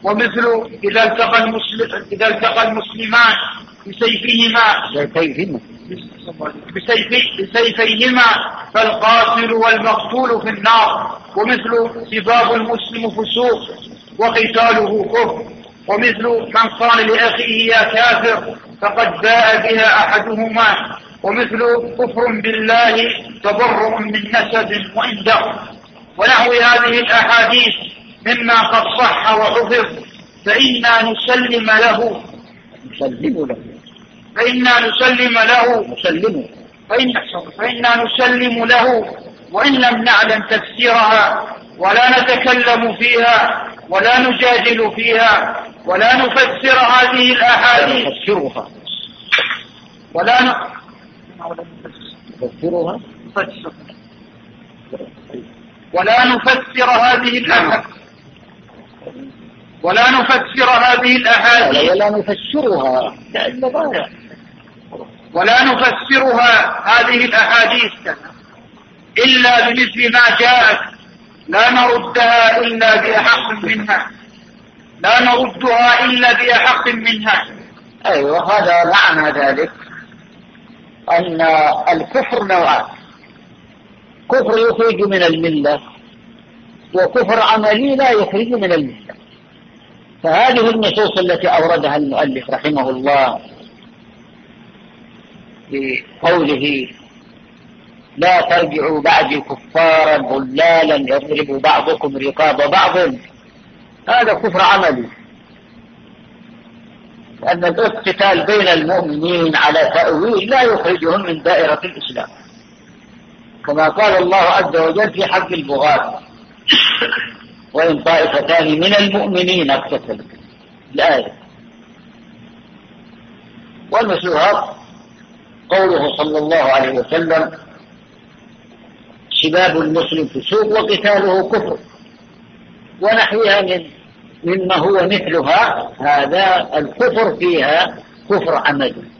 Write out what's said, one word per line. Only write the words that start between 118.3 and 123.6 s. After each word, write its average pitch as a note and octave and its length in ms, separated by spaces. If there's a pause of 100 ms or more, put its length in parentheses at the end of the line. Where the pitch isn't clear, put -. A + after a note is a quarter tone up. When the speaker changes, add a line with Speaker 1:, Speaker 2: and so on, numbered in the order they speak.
Speaker 2:
من G3 160
المؤمنين F#3 760
اقتتلوا"، B2 540 (720)
الآية. D3 380 (2500)